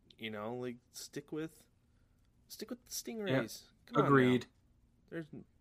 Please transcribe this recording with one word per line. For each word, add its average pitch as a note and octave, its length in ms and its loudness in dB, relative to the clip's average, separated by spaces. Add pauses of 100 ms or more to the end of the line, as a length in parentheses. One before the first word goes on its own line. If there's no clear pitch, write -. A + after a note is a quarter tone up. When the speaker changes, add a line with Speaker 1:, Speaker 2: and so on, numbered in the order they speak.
(200)
Speaker 1:
You A2 120 -8
know, G#2+ 240 -6
like, B2 200 -6 (180)
stick - 380 -12
with, D#3+ 200 -6 (960)
stick - 220 -12
with B3 180 -10
the - 60 -16
Stingrays. A3 360 -4
Speaker 2:
Yeah. - 640 -4
Speaker 1:
Come - 20 0
on D3 80 6
now. C#3 40 4
Speaker 2:
Agreed. B2+ 380 6 (640)
Speaker 1:
There's E3 160 -8 (360)